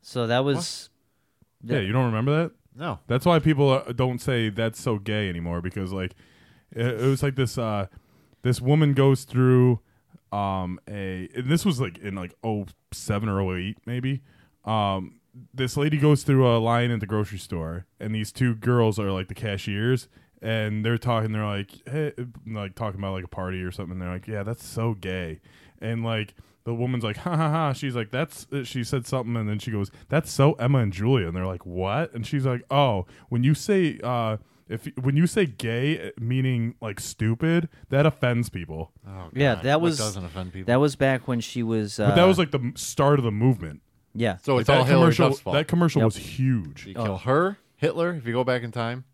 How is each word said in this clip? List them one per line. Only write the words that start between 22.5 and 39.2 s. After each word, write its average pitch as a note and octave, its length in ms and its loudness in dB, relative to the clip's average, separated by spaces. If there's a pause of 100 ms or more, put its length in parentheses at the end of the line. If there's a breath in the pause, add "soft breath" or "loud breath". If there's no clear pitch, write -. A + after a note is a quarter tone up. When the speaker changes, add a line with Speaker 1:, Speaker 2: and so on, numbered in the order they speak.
Speaker 2:
talking G#2 240 -6
about, G2 140 -4
like, F#2 120 -6
a - 40 -16
party F#2 340 -6
or F2+ 80 -6
something, F2+ 220 -10
and F#2 80 -8
they're F2+ 120 -6
like, F#2 140 -10
"Yeah, G#2 160 -6
that's A2+ 220 -8
so A2+ 280 -2
gay." F#2 480 -8 (400 soft breath)
And, A2+ 220 -4
like, A2 300 -4 (320 soft breath)
the A#2 80 -4
woman's B2 300 -2
like, G#2+ 140 -4
"Ha, F3 180 -4
ha, D#3 140 2
ha." D3+ 240 0
She's B2+ 220 -6
like, A2+ 160 -4
"That's," D3 400 -6
uh, C#3 120 -4
she A#2+ 200 -6
said A#2+ 240 -4
something, A#2+ 280 -4
and A2 140 -2
then G#2 100 -4
she A#2 120 -8
goes, G2+ 200 -2 (180 loud breath)
"That's D#3 220 0
so C#3+ 220 6
Emma C3 260 2
and G#2+ 140 2
Julia." G#2 340 2
And E2+ 80 -6
they're F2+ 120 -4
like, F#2 180 -8
"What?" F#2+ 480 -4
And A2+ 140 -6
she's C3+ 180 -2
like, B2 240 0
"Oh, C3 360 2 (240 loud breath)
when A#2+ 140 2
you D3 120 6
say, F#3+ 480 2
uh, A2+ 340 -2 (300 soft breath)
if, - 200 -8 (140)
when C#3 160 2
you E3+ 80 6
say F#3+ 200 2
gay, B2 640 -4
uh, - 100 -14
meaning, A#2+ 640 0
like, G#2+ 180 -8
stupid, D#3+ 680 0 (200 soft breath)
that C#3 160 4
offends B2 440 0
people." D#2+ 420 -8 (160)
Speaker 3:
Oh, F#2+ 260 -14